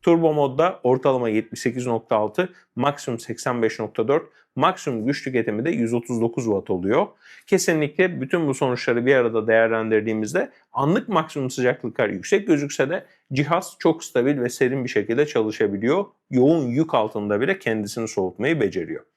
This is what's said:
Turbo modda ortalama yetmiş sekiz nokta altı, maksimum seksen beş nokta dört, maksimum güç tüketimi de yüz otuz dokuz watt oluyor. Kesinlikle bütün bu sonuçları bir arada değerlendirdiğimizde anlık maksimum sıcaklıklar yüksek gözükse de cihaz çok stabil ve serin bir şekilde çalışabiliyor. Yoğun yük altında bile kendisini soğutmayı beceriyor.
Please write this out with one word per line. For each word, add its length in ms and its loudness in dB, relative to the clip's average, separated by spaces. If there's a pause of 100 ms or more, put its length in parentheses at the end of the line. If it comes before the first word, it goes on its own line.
Turbo 300 4
modda 500 2
ortalama 460 2
yetmiş 320 -2
sekiz 260 -4
nokta 300 0
altı, 360 0 (240)
maksimum 440 -4
seksen 420 -4
beş 180 0
nokta 280 -4
dört, 140 2 (340)
maksimum 500 -2
güç 180 -4
tüketimi 400 -2
de 60 -2
yüz 240 -2
otuz 260 -2
dokuz 240 -2
watt 260 -2
oluyor. 360 0 (400)
Kesinlikle 720 0
bütün 260 0
bu 80 0
sonuçları 520 0
bir 80 6
arada 320 2
değerlendirdiğimizde 1040 2 (220)
anlık 360 0
maksimum 420 -2
sıcaklıklar 580 0
yüksek 380 0
gözükse 440 0
de 140 -4 (280)
cihaz 460 -2
çok 260 0
stabil 360 0
ve 80 -2
serin 360 0
bir 40 -6
şekilde 380 0
çalışabiliyor. 760 0 (260)
Yoğun 360 4
yük 280 -2
altında 460 0
bile 180 0
kendisini 500 -4
soğutmayı 520 -2
beceriyor. 440 -4 (120)